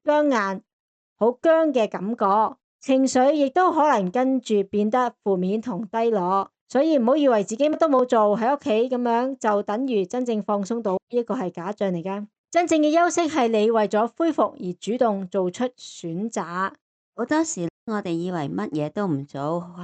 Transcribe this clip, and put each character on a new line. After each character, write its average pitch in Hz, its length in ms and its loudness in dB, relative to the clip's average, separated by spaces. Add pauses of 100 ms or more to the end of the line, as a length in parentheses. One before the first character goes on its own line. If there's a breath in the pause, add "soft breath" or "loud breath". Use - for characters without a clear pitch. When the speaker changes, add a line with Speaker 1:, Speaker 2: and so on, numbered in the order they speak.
Speaker 1:
僵 294 300 2
硬、 196 300 -2 (560)
好 240 240 0
僵 320 320 4
嘅 214 160 0
感 202 260 -6
覺， 208 400 0 (240)
情 262 260 2
緒 254 280 4
亦 285 160 2
都 359 220 2
可 311 160 2
能 202 240 2
跟 262 280 0
住 202 240 0
變 208 260 -2
得 247 240 0 (100)
負 196 120 2
面 185 240 0
同 220 280 -8
低 226 240 -2
落。 190 380 0 (200)
所 254 120 2
以 320 160 4
唔 226 100 2
好 277 100 4
以 285 100 4
為 214 160 4
自 220 120 -8
己 285 140 2
乜 302 80 -2
都 320 120 2
冇 254 160 4
做， 214 320 4
喺 240 180 0
屋 285 40 -4
企 285 100 -6 (200)
噉 247 120 -2
樣 240 360 -2
就 208 260 0
等 233 240 -4
於 208 180 0
真 247 180 -4
正 226 200 -2
放 202 200 -2
鬆 233 180 -4
到， 190 160 -2 (120)
呢 240 140 -2
個 214 100 -4
係 185 160 -4
假 175 220 -8
象 202 200 -2
嚟 170 120 -4
㗎。 202 240 -8 (240)
真 339 160 0
正 320 120 2
嘅 302 140 2
休 339 160 4
息 339 200 0
係 269 180 0
你 220 240 2
為 214 160 2
咗 220 280 0
恢 330 160 0
復 247 220 0
而 180 260 -8
主 226 180 -4
動 202 300 0
做 185 220 -2
出 240 160 -4 (120)
選 180 540 -10
擇。 180 400 -6 (440)
Speaker 2:
好 233 100 -6
多 311 180 2
時 175 240 -6 (200)
我 208 140 -4
哋 180 100 -6
以 170 200 -4
為 156 160 -4
乜 190 220 -4
嘢 151 200 -4
都 208 180 -4
唔 139 180 -2
做， 165 580 -6